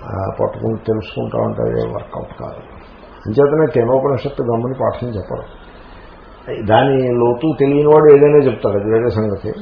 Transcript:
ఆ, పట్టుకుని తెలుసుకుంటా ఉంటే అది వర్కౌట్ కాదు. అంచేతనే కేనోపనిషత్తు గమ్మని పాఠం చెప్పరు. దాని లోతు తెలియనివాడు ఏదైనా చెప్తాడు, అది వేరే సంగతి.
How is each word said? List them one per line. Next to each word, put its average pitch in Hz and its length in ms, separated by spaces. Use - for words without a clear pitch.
ఆ, 98 260
పట్టుకుని 113 360
తెలుసుకుంటా 110 600
ఉంటే 110 240
అది 57 320
వర్కౌట్ - 460
కాదు. - 200
అంచేతనే 143 460
కేనోపనిషత్తు 131 680
గమ్మని 120 320
పాఠం 123 340
చెప్పరు. 98 340
దాని 131 360
లోతు 120 420
తెలియనివాడు 147 520
ఏదైనా 147 260
చెప్తాడు, 113 400
అది 107 140
వేరే 117 160
సంగతి. 107 540